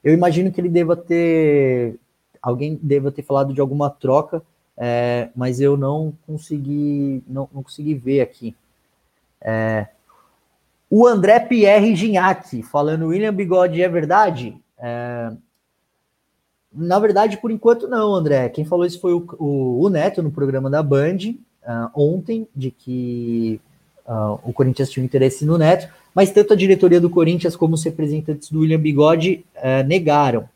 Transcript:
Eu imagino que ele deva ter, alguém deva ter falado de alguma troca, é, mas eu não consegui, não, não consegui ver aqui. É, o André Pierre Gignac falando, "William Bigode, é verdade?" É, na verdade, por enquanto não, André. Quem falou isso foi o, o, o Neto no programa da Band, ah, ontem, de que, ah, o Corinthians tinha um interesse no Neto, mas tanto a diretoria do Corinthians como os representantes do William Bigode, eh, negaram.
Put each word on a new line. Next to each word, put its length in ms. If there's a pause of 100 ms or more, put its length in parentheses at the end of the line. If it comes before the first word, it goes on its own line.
Eu 120
imagino 380
que 80
ele 80
deva 280
ter, 1000 (420)
alguém 400
deva 320
ter 100
falado 300
de 80
alguma 300
troca, 500 (360)
é, 580
mas 260
eu 160
não 380 (120)
consegui, 1000
não, 260
não 100
consegui 320
ver 260
aqui. 360 (880)
É, 460 (1000)
o 180
André 340
Pierre 540
Gignac 680
falando, 460
"William 260
Bigode, 480
é 60
verdade?" 680 (220)
É, 540 (1400)
na 280
verdade, 380
por 120
enquanto 380
não, 260
André. 340
Quem 160
falou 220
isso 140
foi 120
o, 140 (120)
o, 460
o 40
Neto 340
no 80
programa 400
da 120
Band, 360 (480)
ah, 260
ontem, 640
de 160
que, 880 (460)
ah, 380
o 80
Corinthians 360
tinha 140
um 40
interesse 380
no 140
Neto, 300 (260)
mas 160
tanto 220
a 40
diretoria 440
do 100
Corinthians 460
como 180
os 80
representantes 680
do 80
William 180
Bigode, 680 (120)
eh, 260
negaram. 720